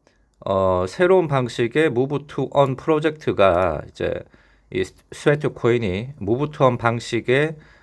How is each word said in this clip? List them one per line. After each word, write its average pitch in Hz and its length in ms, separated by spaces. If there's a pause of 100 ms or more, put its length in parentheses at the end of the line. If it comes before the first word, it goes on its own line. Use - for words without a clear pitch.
(440)
어, 95 440
새로운 180 400
방식의 131 580
Move 135 400
to - 300
Earn 135 200
프로젝트가 98 1120
이제 - 240 (600)
이 95 100 (300)
스웨트 147 380
코인이 117 680
Move 123 300
to 151 140
Earn 123 140
방식의, 120 760 (260)